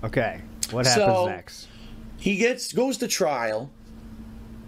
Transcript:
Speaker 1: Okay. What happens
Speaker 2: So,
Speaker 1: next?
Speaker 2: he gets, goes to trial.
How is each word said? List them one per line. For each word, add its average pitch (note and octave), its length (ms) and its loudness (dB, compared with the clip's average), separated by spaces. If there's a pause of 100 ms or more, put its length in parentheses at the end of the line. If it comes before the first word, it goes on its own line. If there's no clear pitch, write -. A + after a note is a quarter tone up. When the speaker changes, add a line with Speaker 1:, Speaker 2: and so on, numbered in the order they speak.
Speaker 1:
Okay. G#2+ 360 0 (300)
What - 160 2
happens G#3+ 200 6
Speaker 2:
So, F#3 200 4
Speaker 1:
next? - 400 -8 (520)
Speaker 2:
he G3 180 2
gets, A#3+ 360 2
goes B3 260 2
to A#3+ 100 0
trial. B2 640 2 (960)